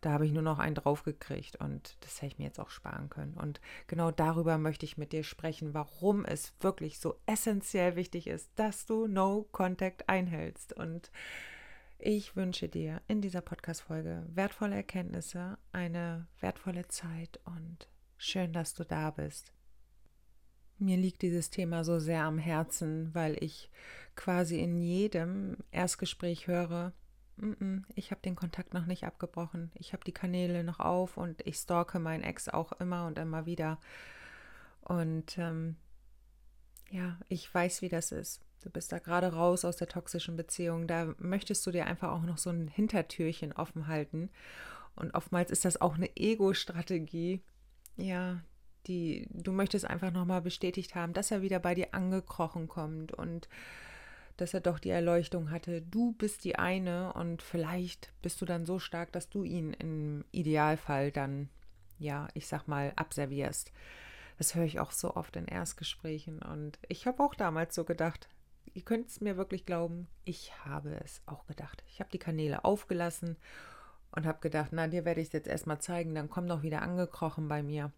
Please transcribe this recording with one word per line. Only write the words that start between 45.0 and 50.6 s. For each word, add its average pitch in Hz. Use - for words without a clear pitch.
oftmals 175
ist -
das 180
auch 165
eine 175
Ego-Strategie, 185
ja, 180
die, 170
du 185
möchtest 196
einfach 180
nochmal 180
bestätigt 180